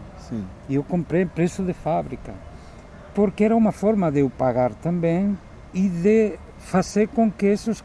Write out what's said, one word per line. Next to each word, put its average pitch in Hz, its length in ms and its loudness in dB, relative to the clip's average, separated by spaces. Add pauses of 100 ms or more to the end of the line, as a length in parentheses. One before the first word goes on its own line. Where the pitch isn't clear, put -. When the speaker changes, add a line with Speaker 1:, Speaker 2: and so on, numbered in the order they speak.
(200)
Speaker 1:
Sim. 107 260 -8 (240)
Speaker 2:
E 135 60 -2
eu 143 80 0
comprei 175 420 0
preço 170 380 -2
de 180 100 -2
fábrica, 147 600 -6 (840)
porque 208 280 2
era 226 120 4
uma 220 160 4
forma 202 400 2
de 143 80 2
eu 139 100 2
pagar 127 460 0
também 175 600 0 (380)
e 190 160 0
de 202 480 2 (220)
fazer 202 480 0
com 226 240 2
que 202 160 0
esses 208 380 0